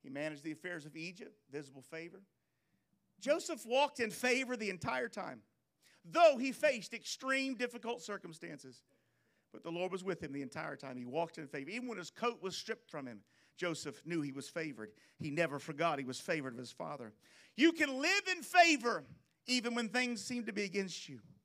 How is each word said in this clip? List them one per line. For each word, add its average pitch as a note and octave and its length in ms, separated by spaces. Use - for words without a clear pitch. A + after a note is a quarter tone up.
He - 60
managed C#3+ 340
the D#3 100
affairs E3 340
of D3+ 100
Egypt, F3 400
visible C3+ 300
favor. E3+ 400
Joseph D#4 440
walked C4+ 360
in A3+ 100
favor B3 460
the G#3 140
entire A#3 360
time, C3+ 360
though C#4+ 320
he C4 140
faced B3+ 420
extreme, C4 640
difficult A#3+ 480
circumstances. D#3+ 800
But - 100
the E3+ 80
Lord F3 220
was F#3 100
with F#3 180
him C#3+ 120
the C#3 100
entire D3+ 320
time. C3 220
He B2 80
walked D#3 340
in D3+ 80
favor. C#3 240
Even B3 180
when G#3+ 100
his E3+ 120
coat A#3+ 320
was F#3 140
stripped - 340
from C#3+ 160
him, A2 140
Joseph D#3+ 480
knew D#3+ 180
he C#3 100
was C3 160
favored. C3+ 420
He D3+ 100
never D3 300
forgot C#3+ 400
he C3+ 40
was B2 140
favored C#3 360
of A#2 40
his B2 140
father. C#3+ 400
You D#4 140
can C#4+ 320
live G4 200
in F4 100
favor A#3+ 640
even A#3+ 300
when A#3 120
things A#3+ 320
seem A#3+ 260
to A3+ 60
be G#3 120
against F#3+ 440
you. B2+ 120